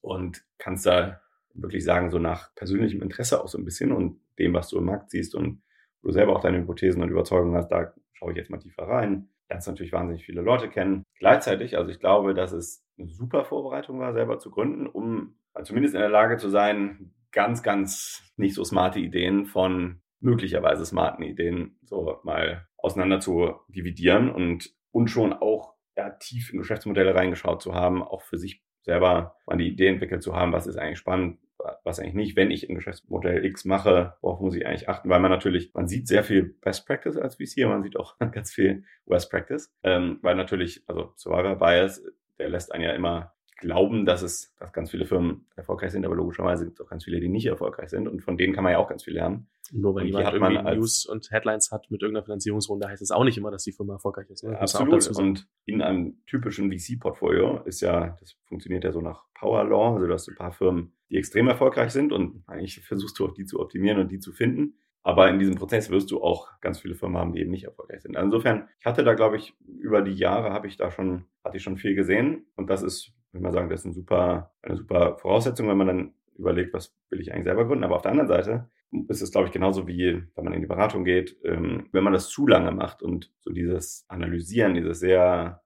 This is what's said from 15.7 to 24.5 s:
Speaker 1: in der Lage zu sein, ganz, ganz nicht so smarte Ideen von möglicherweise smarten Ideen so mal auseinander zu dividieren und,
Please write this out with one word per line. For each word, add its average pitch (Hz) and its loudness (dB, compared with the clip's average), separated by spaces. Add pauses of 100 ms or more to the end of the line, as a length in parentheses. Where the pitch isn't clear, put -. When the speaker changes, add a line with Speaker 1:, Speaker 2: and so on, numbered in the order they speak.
Speaker 1:
in 92 0
der 104 2
Lage 110 6
zu 110 -4
sein, 101 0 (160)
ganz, 113 0
ganz 98 -2 (140)
nicht 98 0
so 95 -4
smarte 92 2
Ideen 90 0
von 90 -2 (180)
möglicherweise 85 2
smarten 82 0
Ideen 85 -4
so 85 -6
mal 80 -2 (100)
auseinander 95 2
zu 85 0 (140)
dividieren 87 4
und, 87 -4 (160)